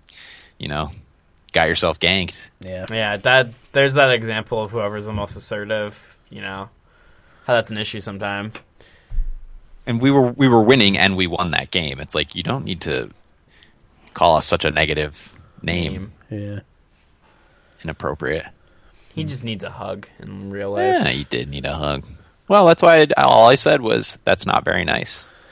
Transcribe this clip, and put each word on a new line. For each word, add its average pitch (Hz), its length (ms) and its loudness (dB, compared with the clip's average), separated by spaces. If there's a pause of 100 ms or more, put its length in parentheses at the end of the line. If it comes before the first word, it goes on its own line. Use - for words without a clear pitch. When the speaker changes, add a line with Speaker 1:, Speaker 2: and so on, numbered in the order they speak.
(600)
Speaker 1:
you - 80 -10
know, 73 240 -6 (640)
got 82 140 2
yourself 82 320 0
ganked." 90 500 -2 (120)
Speaker 2:
Yeah. 92 300 -12
Speaker 3:
Yeah, 107 260 -4
that, 127 300 2 (240)
there's 139 240 0
that 139 160 4
example 113 500 -4
of 107 100 -8
whoever's 104 360 -6
the 110 60 -10
most 104 220 -8
assertive, 104 800 -8 (140)
you - 120 -16
know, 98 280 -10 (760)
how 123 80 2
that's 113 160 -2
an 107 80 -8
issue 107 200 -8
sometimes. 101 580 -8 (1300)
Speaker 1:
And 117 160 -2
we 135 100 4
were, 131 200 4
we 135 160 2
were 117 160 6
winning, 104 340 6
and 95 200 2
we 92 100 0
won 85 240 -2
that - 180 -4
game. 73 300 -4
It's - 160 -10
like, 76 200 -4
you 87 80 -8
don't 82 200 -4
need 92 180 -8
to 64 280 -6 (1040)
call 85 240 4
us 76 80 0
such - 180 0
a 80 80 0
negative 76 640 -4 (280)
name. 87 520 -6 (180)
Speaker 3:
Name. 104 100 -10 (120)
Speaker 2:
Yeah. 101 60 -10 (1200)
Speaker 1:
Inappropriate. 73 600 -6 (680)
Speaker 3:
He 156 120 -6
just 135 180 -10
needs 110 220 -8
a - 40 -10
hug 98 380 -12 (120)
in 98 320 -14
real 98 200 -8
life. 349 320 0
Speaker 1:
Yeah, - 60 2
he 67 160 -4
did 62 240 -6
need 69 160 -10
a 71 100 -6
hug. 73 300 -4 (420)
Well, 196 180 6
that's 165 160 6
why 165 200 8 (160)
I, 135 60 4
all 120 260 8
I 135 60 8
said 151 260 2
was, 110 420 -2
"That's - 220 0
not - 180 0
very 90 220 -2
nice." - 420 -6 (240)